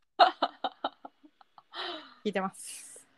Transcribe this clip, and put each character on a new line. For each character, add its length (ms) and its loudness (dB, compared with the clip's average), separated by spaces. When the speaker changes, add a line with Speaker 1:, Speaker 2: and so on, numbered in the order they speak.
Speaker 1:
<laughs> 840 2
Speaker 2:
聞 60 0
い 20 0
て 80 -2
ま 140 -4
す。 500 -16